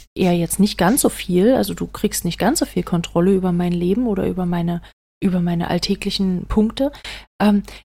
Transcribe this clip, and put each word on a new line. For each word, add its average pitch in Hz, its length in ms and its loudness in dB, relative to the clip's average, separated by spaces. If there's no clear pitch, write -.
eher 180 180 2
jetzt 170 260 -2
nicht 196 180 2
ganz 196 240 2
so - 80 2
viel. 185 460 2
Also 196 180 -2
du 175 140 -6
kriegst - 380 -4
nicht 175 120 -4
ganz 233 220 0
so 294 60 0
viel - 180 -4
Kontrolle 175 500 0
über 185 200 0
mein 175 180 0
Leben 180 360 0
oder 185 200 -2
über 180 180 -2
meine, 175 360 -2
über 185 160 2
meine 175 300 0
alltäglichen 190 800 -2
Punkte, 226 440 0
ähm, 202 220 4